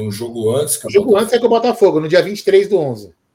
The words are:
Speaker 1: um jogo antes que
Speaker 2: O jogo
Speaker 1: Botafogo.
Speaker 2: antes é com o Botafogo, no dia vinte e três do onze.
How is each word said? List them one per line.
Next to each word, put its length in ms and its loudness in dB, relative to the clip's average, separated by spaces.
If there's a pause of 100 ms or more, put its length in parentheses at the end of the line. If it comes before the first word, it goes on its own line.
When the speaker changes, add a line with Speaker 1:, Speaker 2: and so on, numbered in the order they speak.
Speaker 1:
um 60 -6
jogo 440 -4
antes 220 -2
que 100 -12
Speaker 2:
O 20 -8
jogo 180 2
Speaker 1:
Botafogo. 160 4
Speaker 2:
antes 100 -2
é 60 2
com 60 -4
o 40 -6
Botafogo, 500 2
no 80 -6
dia 140 4
vinte 180 -4
e 60 -16
três 240 4
do 80 0
onze. 360 -6 (220)